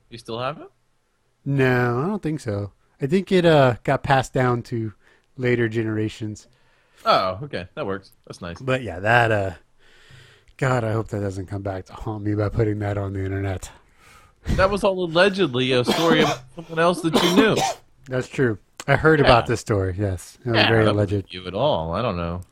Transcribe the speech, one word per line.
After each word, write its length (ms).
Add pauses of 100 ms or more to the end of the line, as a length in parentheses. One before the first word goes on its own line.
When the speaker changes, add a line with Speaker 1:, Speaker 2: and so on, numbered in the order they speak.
Speaker 1:
You 80
still 220
have 200
it? 100 (760)
Speaker 2:
No, 560
I 60
don't 160
think 160
so. 320 (300)
I 40
think 260
it, 140
uh, 380
got 180
passed 320
down 300
to 300 (440)
later 300
generations. 800 (580)
Speaker 1:
Oh, 380
okay. 320
That 100
works. 280 (120)
That's 160
nice. 200
Speaker 2:
But 200
yeah, 200
that, 300
uh, 200 (1040)
God, 300
I 80
hope 160
that 100
doesn't 280
come 140
back 260
to 60
haunt 300
me 100
by 140
putting 320
that 180
on 140
the 140
internet. 440 (840)
Speaker 1:
That 180
was 160
all 180
allegedly 720
a 100
story 380
about 260
<coughs> 80
someone 240
else 220
that 200
you 140
knew. 220 (500)
Speaker 2:
That's 220
true. 280 (300)
I 80
heard 240
about 240
Speaker 1:
Yeah. 40
Speaker 2:
this 120
story, 380
yes. 480
It 60
was 40
Speaker 1:
Yeah, 140
Speaker 2:
very 160
Speaker 1:
that 60
Speaker 2:
alleged. 200
Speaker 1:
wasn't 220
you 140
at 60
all. 380
I 100
don't 140
know. 260 (100)